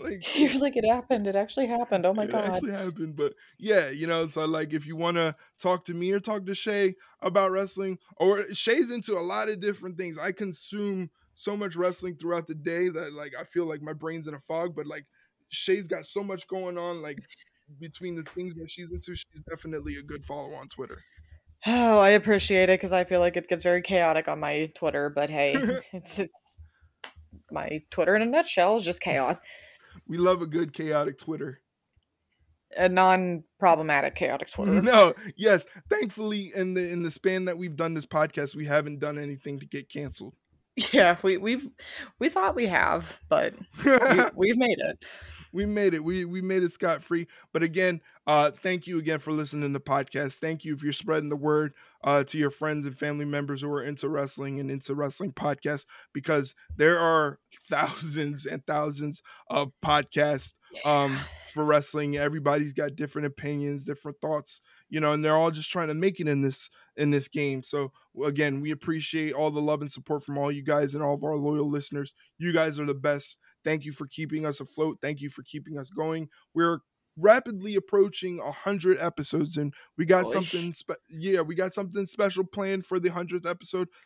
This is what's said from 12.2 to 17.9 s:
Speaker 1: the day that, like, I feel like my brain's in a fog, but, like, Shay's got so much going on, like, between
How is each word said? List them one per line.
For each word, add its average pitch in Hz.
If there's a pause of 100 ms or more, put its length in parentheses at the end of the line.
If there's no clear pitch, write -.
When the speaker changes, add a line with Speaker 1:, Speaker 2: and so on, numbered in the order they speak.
Speaker 1:
the 160
day 170
that, 160
like, 147
I -
feel 170
like 156
my 156
brain's 156
in 151
a 139
fog, 165
but, 147
like, 151 (460)
Shay's 190
got 160
so 202
much 196
going 185
on, 175
like, 147 (600)
between 170